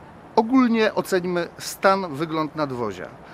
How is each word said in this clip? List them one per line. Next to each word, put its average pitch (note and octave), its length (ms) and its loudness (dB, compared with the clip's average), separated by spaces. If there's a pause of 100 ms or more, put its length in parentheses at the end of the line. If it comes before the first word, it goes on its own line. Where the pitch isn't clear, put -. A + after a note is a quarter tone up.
(360)
Ogólnie A3+ 580 4
oceńmy F3 540 -2 (100)
stan, G3 560 0
wygląd D#3 420 -4
nadwozia. A#2+ 520 -4 (260)